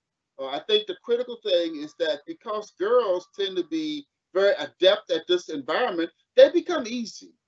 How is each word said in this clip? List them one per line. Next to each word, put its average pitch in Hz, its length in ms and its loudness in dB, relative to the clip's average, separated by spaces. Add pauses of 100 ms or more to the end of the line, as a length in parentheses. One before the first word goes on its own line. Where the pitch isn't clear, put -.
(380)
Uh, 135 100 -8
I 143 200 -6
think 214 180 2
the 180 160 -8
critical 240 400 -4
thing 170 340 0
is 151 220 -12
that 156 280 -2
because 208 520 -10
girls 202 560 0
tend 190 220 -6
to 175 80 -2
be 156 420 -6 (280)
very 196 240 4
adept 180 520 2
at 165 160 -2
this 180 220 0
environment, 165 640 -4 (260)
they 277 140 10
become 330 360 -2
easy. 233 460 -10 (160)